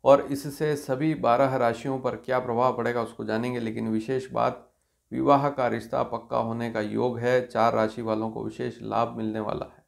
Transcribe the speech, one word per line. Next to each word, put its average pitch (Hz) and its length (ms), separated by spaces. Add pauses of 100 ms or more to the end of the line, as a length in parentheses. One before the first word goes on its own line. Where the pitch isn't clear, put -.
और 139 200
इससे 143 540
सभी 147 380
बारह 127 420
राशियों 123 420
पर 127 180
क्या 127 220
प्रभाव 123 380
पड़ेगा 120 240
उसको 110 240
जानेंगे। 117 340
लेकिन 113 300
विशेष 127 420
बात, 117 400 (400)
विवाह 139 380
का 131 180
रिश्ता 117 380
पक्का 123 340
होने 117 320
का 113 100
योग 117 380
है, 127 280
चार 113 260
राशि 110 280
वालों 110 300
को 110 120
विशेष 117 400
लाभ 113 340
मिलने 110 240
वाला - 260
है - 200